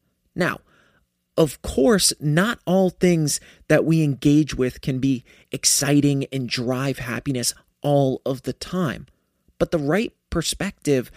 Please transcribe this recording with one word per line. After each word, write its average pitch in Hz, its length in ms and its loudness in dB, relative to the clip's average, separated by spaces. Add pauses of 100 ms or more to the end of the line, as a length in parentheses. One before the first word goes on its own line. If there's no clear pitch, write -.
(340)
Now, 180 240 -2 (800)
of 156 260 0
course, 247 580 2
not 165 440 0
all 185 260 2
things 165 500 0 (260)
that 151 180 4
we 160 200 2
engage 147 500 2
with 127 260 -4
can 131 200 -6
be 131 240 -2 (260)
exciting 139 840 0
and 131 160 -6
drive 127 520 -4
happiness 123 520 -6 (300)
all 139 420 2
of 127 180 -4
the 131 100 -6
time, - 560 -6 (500)
but - 140 -4
the 170 60 -2
right 160 340 -2 (180)
perspective 147 880 -4